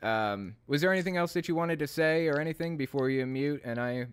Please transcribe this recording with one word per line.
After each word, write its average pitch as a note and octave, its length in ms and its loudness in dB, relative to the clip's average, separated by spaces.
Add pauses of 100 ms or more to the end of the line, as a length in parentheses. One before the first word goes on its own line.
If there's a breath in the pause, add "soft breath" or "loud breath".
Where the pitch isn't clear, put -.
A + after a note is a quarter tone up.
Um, G#2 520 0 (120)
was D3 140 0
there F#3 100 4
anything F#3 260 0
else F3 160 0
that F3 140 -2
you E3+ 80 0
wanted E3 240 0
to D3 80 0
say D#3+ 400 2
or D3 120 2
anything E3 380 -4
before C3+ 320 0
you C3 160 2
mute C3+ 380 -2
and A#2+ 160 -4
I B2 320 -2